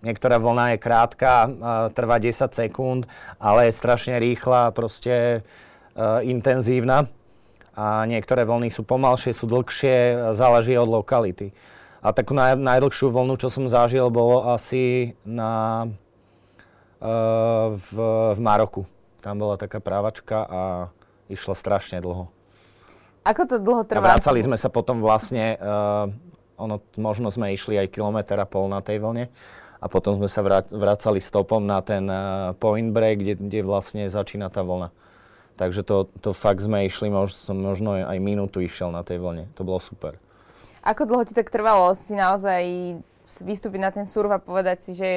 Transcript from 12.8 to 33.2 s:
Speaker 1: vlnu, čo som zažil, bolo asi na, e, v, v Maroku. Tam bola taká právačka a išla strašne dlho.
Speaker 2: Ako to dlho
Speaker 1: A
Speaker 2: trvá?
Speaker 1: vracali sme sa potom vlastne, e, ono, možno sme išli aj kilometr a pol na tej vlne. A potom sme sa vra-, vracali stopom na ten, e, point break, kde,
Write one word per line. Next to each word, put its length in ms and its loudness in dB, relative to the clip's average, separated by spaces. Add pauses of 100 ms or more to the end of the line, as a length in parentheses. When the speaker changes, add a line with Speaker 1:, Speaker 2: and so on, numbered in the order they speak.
Speaker 1:
vlnu, 240 0
čo 160 -4
som 160 -4
zažil, 420 4
bolo 380 4
asi 640 0 (140)
na, 640 -4 (1080)
e, 120 -8 (640)
v, 160 -10 (420)
v 100 0
Maroku. 460 2 (320)
Tam 180 -10
bola 200 -2
taká 240 -8
právačka 640 -4
a 160 -6 (680)
išla 280 -8
strašne 440 -2
dlho. 300 -8 (960)
Speaker 2:
Ako 200 0
to 120 -2
dlho 260 2
Speaker 1:
A 60 -8
Speaker 2:
trvá? 160 2 (100)
Speaker 1:
vracali 240 4
sme 160 0
sa 140 -2
potom 320 -2
vlastne, 560 2
e, 100 -8 (880)
ono, 220 -8 (180)
možno 380 -2
sme 180 -4
išli 260 -4
aj 140 0
kilometr 460 -4
a 80 -2
pol 240 -4
na 100 -4
tej 220 -6
vlne. 320 -6 (480)
A 60 -8
potom 300 0
sme 120 0
sa 120 -4
vra-, 260 4
vracali 520 0
stopom 420 0
na 200 -2
ten, 240 -4
e, 120 -4 (380)
point 320 0
break, 320 2
kde, 160 -2